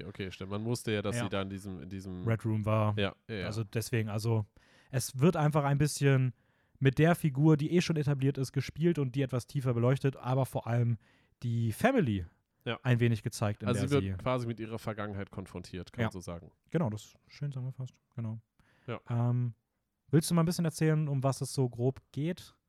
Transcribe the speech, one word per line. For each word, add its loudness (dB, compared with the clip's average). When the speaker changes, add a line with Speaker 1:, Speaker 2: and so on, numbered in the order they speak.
Speaker 1:
okay, -10
okay, -8
stimmt. -10
Man -4
wusste -2
ja, 2
dass -2
Speaker 2:
Ja. -2
Speaker 1:
sie -6
da -2
in -4
diesem, -8
in -12
diesem -8
Speaker 2:
Red 0
Room 0
war. 2
Speaker 1:
Ja, 0
ja, -8
ja. -4
Speaker 2:
Also -4
deswegen, -4
also 0
es -4
wird 4
einfach 2
ein 2
bisschen 2
mit 4
der 6
Figur, 4
die -2
eh 6
schon 0
etabliert 0
ist, -4
gespielt 0
und 0
die 2
etwas -2
tiefer 0
beleuchtet, 2
aber 0
vor -6
allem 2
die 0
Family 2
Speaker 1:
Ja. -2
Speaker 2:
ein 4
wenig 4
gezeigt, -4
in -2
Speaker 1:
Also 2
Speaker 2:
der 0
Speaker 1:
sie 2
wird 0
Speaker 2:
sie -10
Speaker 1:
quasi -2
mit -6
ihrer -8
Vergangenheit -6
konfrontiert, -12
kann -4
Speaker 2:
Ja. 2
Speaker 1:
man -4
so -10
sagen. -12
Speaker 2:
Genau, 0
das -8
ist -20
schön -8
zusammengefasst, -10
genau. -6
Speaker 1:
Ja. -8
Speaker 2:
Ähm, 0
willst 4
du 2
mal 6
ein 4
bisschen 0
erzählen, 2
um 0
was 0
es -4
so 2
grob -2
geht? -6